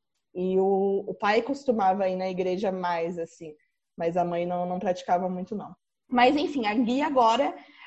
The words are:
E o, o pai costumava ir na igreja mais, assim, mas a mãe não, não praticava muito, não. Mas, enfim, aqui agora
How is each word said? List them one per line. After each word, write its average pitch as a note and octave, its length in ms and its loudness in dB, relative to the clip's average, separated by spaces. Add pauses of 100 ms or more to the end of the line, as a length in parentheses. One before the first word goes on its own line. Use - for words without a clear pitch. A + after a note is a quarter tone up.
(340)
E F#3 260 0
o, G3 480 2
o F#3+ 60 -8
pai G#3+ 280 2
costumava G3+ 680 0
ir F#3 80 0
na F#3 140 -4
igreja F#3 420 -2
mais, F3 460 -4
assim, E3 360 -12 (440)
mas E3+ 180 -2
a F3 80 2
mãe E3+ 220 -2
não, F3+ 200 -2
não F3+ 140 -4
praticava F#3 480 0
muito, F#3 280 -6
não. - 200 -12 (340)
Mas, B3+ 280 4
enfim, C#4+ 280 -2
aqui A#3+ 360 0
agora C4 520 2 (340)